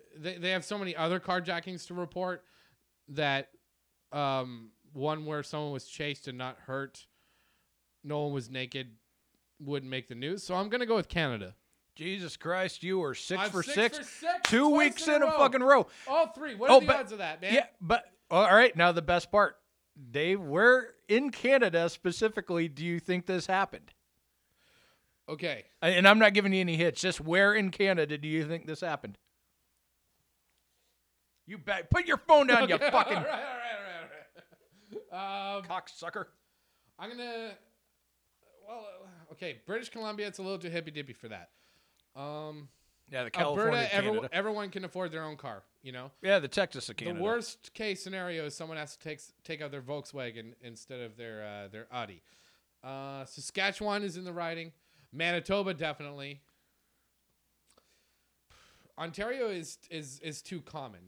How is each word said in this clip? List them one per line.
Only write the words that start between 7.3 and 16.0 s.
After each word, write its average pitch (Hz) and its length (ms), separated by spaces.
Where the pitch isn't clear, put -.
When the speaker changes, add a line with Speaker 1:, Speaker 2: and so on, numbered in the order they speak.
Speaker 1:
no 147 220
one 147 80
was 127 180
naked, 131 380
wouldn't 139 300
make 131 180
the 123 60
news. 151 280
So 180 120
I'm 196 160
gonna 247 160
go 226 100
with 185 120
Canada. 117 460
Speaker 2:
Jesus 175 420
Christ, 180 460
you 185 200
are 139 120
six 190 280
Speaker 1:
I'm 208 80
Speaker 2:
for 180 120
Speaker 1:
six 269 120
Speaker 2:
six. 302 240
Speaker 1:
for 285 60
six, - 280
Speaker 2:
Two 277 260
Speaker 1:
twice 294 80
Speaker 2:
weeks 302 300
Speaker 1:
in 302 60
a - 20
Speaker 2:
in 294 60
a 277 40
Speaker 1:
row. 311 120
Speaker 2:
fucking 262 240
row. 262 240